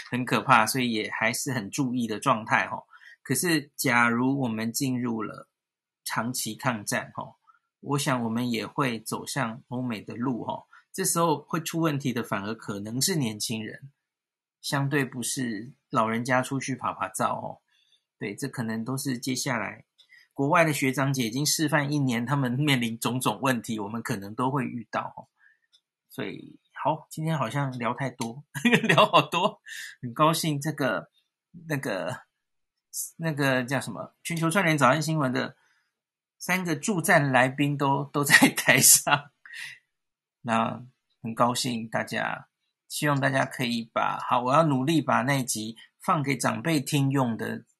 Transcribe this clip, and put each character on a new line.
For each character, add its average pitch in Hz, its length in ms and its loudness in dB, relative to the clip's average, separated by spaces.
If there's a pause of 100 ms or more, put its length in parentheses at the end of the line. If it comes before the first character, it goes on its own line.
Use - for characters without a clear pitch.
(120)
很 127 120 -2
可 120 160 2
怕， 113 280 6
所 131 120 0
以 123 120 0
也 107 180 -2
还 113 240 0
是 139 180 -4
很 107 200 -4
注 127 240 -2
意 120 100 0
的 107 140 -4
状 113 260 0
态 107 200 2
哦。 - 180 -8 (400)
可 139 100 -2
是 156 420 0
假 120 320 4
如 127 340 2
我 127 60 0
们 110 240 -4
进 127 300 -2
入 117 220 -4
了 - 260 -12 (540)
长 117 280 -4
期 113 220 -6
抗 110 320 -4
战 107 300 -4
哦， - 220 -12 (420)
我 139 180 -2
想 131 260 0
我 113 60 -2
们 120 220 -2
也 104 160 -2
会 123 320 -2
走 - 260 -8
向 120 440 -6
欧 123 120 -6
美 117 180 -6
的 - 140 -14
路 123 300 -4
哦。 - 240 -10 (260)
这 190 100 -4
时 170 160 0
候 156 300 2
会 175 100 -2
出 165 220 -4
问 147 180 0
题 131 140 -2
的 117 100 -2
反 104 220 -4
而 110 100 -6
可 104 240 -8
能 110 220 -6
是 190 160 0
年 110 200 -2
轻 110 280 -6
人， 110 240 -14 (720)
相 139 260 -2
对 139 160 0
不 123 180 -6
是 117 520 -6 (160)
老 113 180 2
人 113 160 0
家 127 180 4
出 135 160 -4
去 131 160 -4
爬 101 200 -4
爬 95 160 -4
照 110 240 -2
哦。 104 260 -10 (580)
对， 107 160 -8
这 135 140 -8
可 120 160 -8
能 113 220 -4
都 127 100 -4
是 135 240 -4
接 127 160 -4
下 127 220 -2
来 104 260 -8 (520)
国 139 140 0
外 170 140 6
的 160 80 4
学 139 200 2
长 139 200 2
姐 131 140 2
已 107 60 -2
经 135 120 -2
示 147 240 2
范 143 240 2
一 151 60 0
年， 123 280 2
他 135 100 0
们 131 160 2
面 135 280 2
临 117 200 -2
种 123 200 0
种 110 220 0
问 127 180 2
题， 107 200 -6
我 101 80 -6
们 113 160 -6
可 117 140 -4
能 98 180 -10
都 127 160 -2
会 135 140 -2
遇 120 260 -8
到 101 240 -6
哦。 - 100 -18 (840)
所 - 160 -8
以， - 340 -12 (140)
好， - 360 -4
今 156 160 -8
天 160 120 -2
好 120 120 -2
像 139 300 -2
聊 117 140 -2
太 131 160 -6
多， 120 340 -10 (200)
<laughs> 226 200 4
聊 202 220 6
好 160 160 6
多， 180 400 -2 (400)
很 120 120 -8
高 156 200 4
兴 151 260 -2
这 143 140 -4
个、 120 360 -2 (580)
那 156 100 -2
个、 98 460 -4 (920)
那 165 160 -2
个 135 320 2
叫 127 160 -2
什 117 100 -6
么 104 240 -12 (100)
“全 170 120 -6
球 165 140 0
串 190 140 2
联 160 140 4
早 131 120 6
安 151 120 4
新 156 160 0
闻” 135 140 0
的 123 240 -4 (840)
三 185 280 -2
个 165 100 0
助 170 260 -2
战 160 300 4
来 127 160 6
宾 143 300 0
都， 143 260 2
都 143 180 -2
在 143 140 6 (140)
台 - 280 4
上。 - 540 6 (1120)
那 113 440 -2 (360)
很 113 120 -6
高 123 220 4
兴 117 320 -2
大 110 160 -2
家， - 460 -6 (400)
希 - 180 -2
望 143 120 4
大 139 100 2
家 135 160 2
可 - 180 -4
以 117 300 -2
把， 101 260 0
好， 123 220 0
我 127 120 2
要 156 100 8
努 139 200 2
力 156 180 4
把 120 200 2
那 135 140 2
一 131 100 0
集 113 320 -6 (220)
放 175 220 0
给 135 160 -2
长 113 240 -2
辈 156 200 0
听 139 280 0
用 131 280 2
的 113 280 -8 (140)